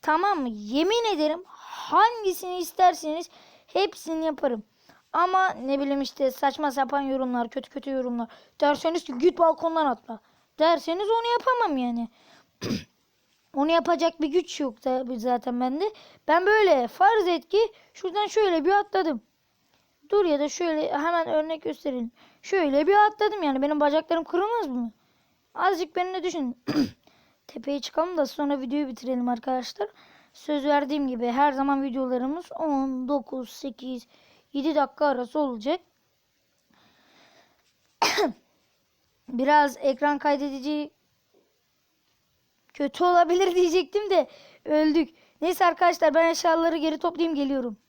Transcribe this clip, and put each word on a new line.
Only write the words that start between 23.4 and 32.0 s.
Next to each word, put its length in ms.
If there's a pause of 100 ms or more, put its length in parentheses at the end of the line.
yani 200
benim 180
bacaklarım 440
kırılmaz 440
mı? 240 (640)
Azıcık 420
beni 180
de 80
düşün. 420 (380)
<clears throat> 440
Tepeye 340
çıkalım 360
da 100
sonra 340
videoyu 280
bitirelim 400
arkadaşlar. 600 (440)
Söz 320
verdiğim 440
gibi 180
her 260
zaman 300
videolarımız 680